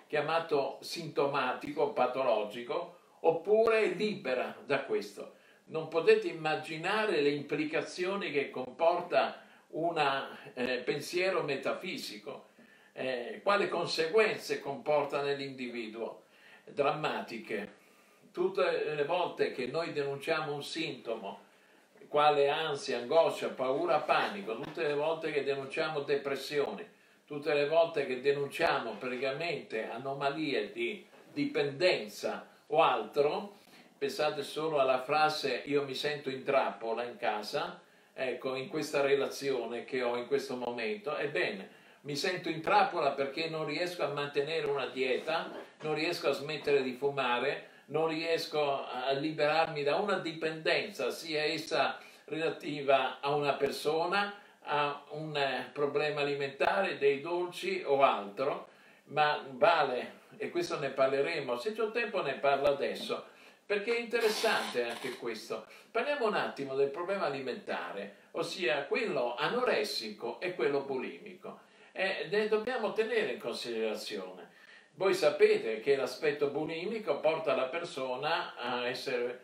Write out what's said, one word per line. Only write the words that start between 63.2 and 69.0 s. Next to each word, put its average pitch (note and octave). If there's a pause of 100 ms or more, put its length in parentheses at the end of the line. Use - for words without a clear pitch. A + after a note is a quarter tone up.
perché G#3
è A#3
interessante A3
anche A#2+
questo. A2 (240)
Parliamo C4
un G3+
attimo C3+
del C#3
problema F3
alimentare, A2+ (160)
ossia D#3+
quello F3+